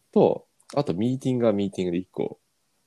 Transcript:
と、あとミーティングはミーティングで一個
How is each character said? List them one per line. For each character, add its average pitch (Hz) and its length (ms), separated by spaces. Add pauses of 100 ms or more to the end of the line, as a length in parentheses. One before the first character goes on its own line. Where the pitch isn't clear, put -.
(120)
と、 - 340 (280)
あ 143 100
と - 100
ミ 120 240
ー - 20
テ 135 100
ィ 127 40
ン 123 40
グ 120 80
は 110 60
ミ 101 180
ー - 40
テ 95 80
ィ - 20
ン - 40
グ 87 40
で 87 60
一 90 120
個 - 280 (480)